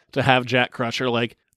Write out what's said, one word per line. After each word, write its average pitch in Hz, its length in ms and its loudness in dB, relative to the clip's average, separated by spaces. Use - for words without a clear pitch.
to 139 100 -2
have 127 240 4
Jack 123 260 0
Crusher, 123 380 -4
like, 117 280 -2